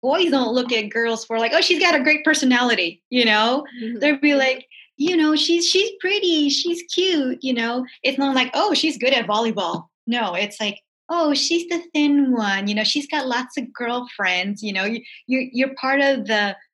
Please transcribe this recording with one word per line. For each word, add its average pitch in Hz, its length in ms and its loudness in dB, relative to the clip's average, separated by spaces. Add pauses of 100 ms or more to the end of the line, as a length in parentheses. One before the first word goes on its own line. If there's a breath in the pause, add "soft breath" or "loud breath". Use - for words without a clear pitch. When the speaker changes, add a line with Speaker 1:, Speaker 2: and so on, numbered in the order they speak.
Speaker 1:
boys 330 280 2
don't 254 220 2
look 247 200 0
at 214 180 -2
girls 226 340 -2
for, 226 140 -4
like, 233 160 0
"Oh, 330 60 6
she's 339 200 2
got 349 140 4
a 285 80 2
great 302 220 2
personality," 247 840 2
you 247 140 2
know? 226 400 2 (180)
Speaker 2:
Mm-hmm. 226 180 -6
Speaker 1:
They'll 285 180 2
be 285 160 2
like, 262 320 0 (300 loud breath)
you 339 200 0
know, 311 200 4
"She's, 339 320 2
she's 403 220 2 (100)
pretty, 359 480 0
she's 339 340 -2 (100)
cute," 311 500 0
you 262 120 -2
know? 233 320 -2 (160 loud breath)
It's 269 160 0
not 277 160 0
like, 254 200 2
"Oh, 349 200 2
she's 302 240 -2
good 247 140 2
at 233 160 0
volleyball." 196 580 -2 (200)
No, 226 280 -2
it's 202 260 -6
like, 202 200 -6 (280)
"Oh, 311 260 0
she's 339 340 -2
the 349 140 -4 (120)
thin 285 380 4
one, 202 340 0
you 208 80 -2
know, 214 100 0
she's 285 220 -2
got 277 220 -4
lots 247 280 -4
of 240 160 -8
girlfriends," 208 920 -4
you 208 100 -6
know? 190 120 -2
You, 220 180 -4 (260 loud breath)
you, 254 240 -2
you're 269 280 -2
part 269 200 0
of 269 260 2
the 208 300 0 (180)